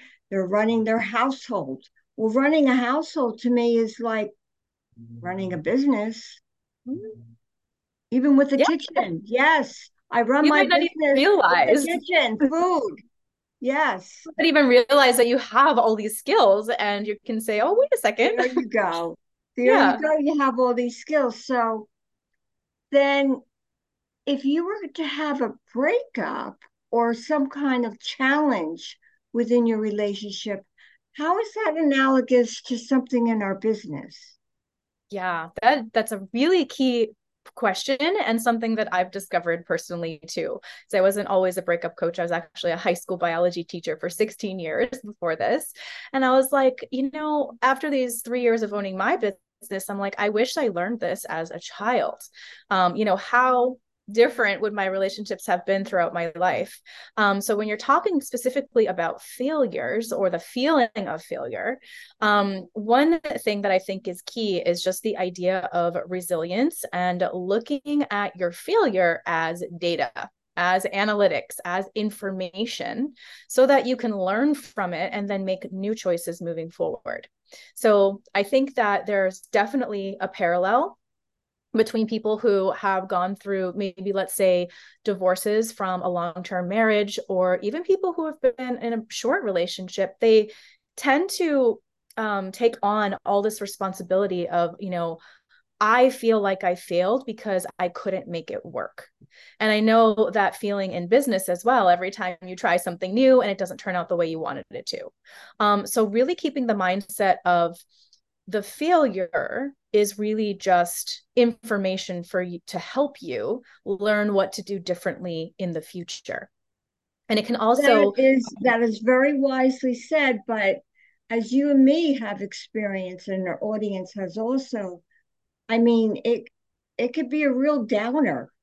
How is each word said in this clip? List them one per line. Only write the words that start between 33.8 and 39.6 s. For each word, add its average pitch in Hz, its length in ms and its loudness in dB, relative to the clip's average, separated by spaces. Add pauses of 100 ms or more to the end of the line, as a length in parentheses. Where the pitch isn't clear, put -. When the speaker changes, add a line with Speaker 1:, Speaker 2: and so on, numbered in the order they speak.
Speaker 2:
Yeah, 180 400 -4 (120)
that, 240 300 4
that's 220 180 0
a 196 220 -8
really 311 320 4
key 240 460 0 (440)
question 240 460 0
and 311 400 0
something 226 360 0
that 214 160 -2
I've 185 180 0
discovered 175 560 -4